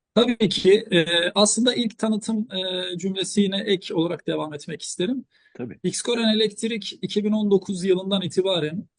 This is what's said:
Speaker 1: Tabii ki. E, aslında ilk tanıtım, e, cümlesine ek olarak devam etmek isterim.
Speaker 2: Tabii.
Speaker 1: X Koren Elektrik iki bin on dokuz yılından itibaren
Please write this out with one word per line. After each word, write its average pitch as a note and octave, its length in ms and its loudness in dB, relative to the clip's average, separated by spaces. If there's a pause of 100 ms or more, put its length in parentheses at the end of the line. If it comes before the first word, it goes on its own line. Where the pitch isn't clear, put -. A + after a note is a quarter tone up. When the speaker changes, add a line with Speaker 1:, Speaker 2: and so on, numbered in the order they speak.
(140)
Speaker 1:
Tabii A3+ 340 2
ki. G3+ 420 4
E, E3+ 160 4 (280)
aslında G#3+ 400 4
ilk A#3 240 -4
tanıtım, A3 540 -2
e, F#3 460 -6
cümlesine F#3+ 600 0
ek G3 340 -2
olarak E3 320 -2
devam D#3 280 -4
etmek D#3 280 -12
isterim. A#3 420 -4 (300)
Speaker 2:
Tabii. - 280 -10
Speaker 1:
X - 200 -2
Koren A3+ 320 2
Elektrik A3 680 -2
iki G3+ 220 0
bin G#3 80 0
on G#3+ 180 0
dokuz F#3+ 340 2
yılından F#3+ 380 2
itibaren F3 640 -2 (120)